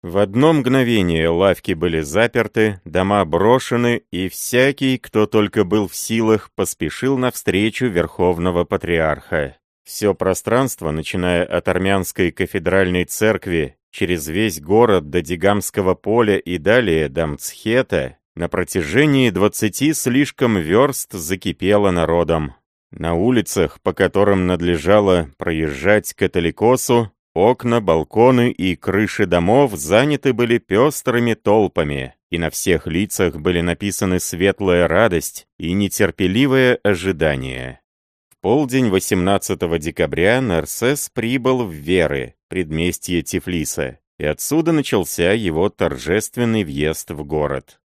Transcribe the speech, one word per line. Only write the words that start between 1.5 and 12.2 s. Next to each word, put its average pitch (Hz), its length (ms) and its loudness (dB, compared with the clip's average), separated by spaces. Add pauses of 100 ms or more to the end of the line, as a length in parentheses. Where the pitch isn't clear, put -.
были 82 300 -2
заперты, 107 800 0
дома 92 400 2
брошены, 120 840 2
и 92 180 -4
всякий, 131 680 0
кто 107 280 0
только 104 380 0
был 98 240 0
в - 80 -14
силах, 110 580 0
поспешил 101 640 -4
навстречу 117 720 -2
верховного 87 800 0
патриарха. 80 920 -2 (260)
Все - 300 -2
пространство, 95 800 -2
начиная 87 540 -2
от - 240 -4
армянской 92 640 0